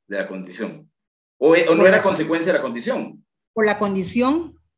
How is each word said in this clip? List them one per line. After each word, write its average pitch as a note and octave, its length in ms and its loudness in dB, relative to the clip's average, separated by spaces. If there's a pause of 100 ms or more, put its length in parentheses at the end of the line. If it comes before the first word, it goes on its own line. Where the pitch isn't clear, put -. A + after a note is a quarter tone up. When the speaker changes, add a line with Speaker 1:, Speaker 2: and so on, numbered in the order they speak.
Speaker 1:
de G2 100 -8
la F#2+ 100 -6
condición. F#2 640 -12 (480)
¿O, D3 140 4
o E3 40 6
no F3 100 2
Speaker 2:
Por E3 220 6
Speaker 1:
era F#3+ 100 6
Speaker 2:
la - 60 0
Speaker 1:
consecuencia D#3 500 -2
de D3 60 0
la - 40 -8
condición? A#2+ 640 -8 (280)
Speaker 2:
Por A3 120 0
la G#3 120 0
condición A#3+ 800 -2 (180)